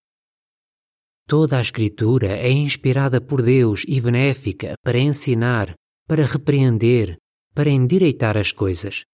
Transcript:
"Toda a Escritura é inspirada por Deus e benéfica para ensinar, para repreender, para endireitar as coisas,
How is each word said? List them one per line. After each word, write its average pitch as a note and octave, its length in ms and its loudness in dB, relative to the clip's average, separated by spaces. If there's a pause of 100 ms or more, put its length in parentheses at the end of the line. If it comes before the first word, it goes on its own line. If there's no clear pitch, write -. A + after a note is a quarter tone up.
(1300)
"Toda D3 320 0
a B2 40 0
Escritura A2 720 -2
é B2 160 -2
inspirada C3+ 680 0
por C3 200 -2
Deus A#2 460 2
e C3 140 -2
benéfica A#2+ 840 -2
para - 160 0
ensinar, A#2+ 720 0 (320)
para D#3 200 2
repreender, B2 920 0 (360)
para D3 160 0
endireitar C3 680 2
as G#2 160 -2
coisas, F#2+ 640 -6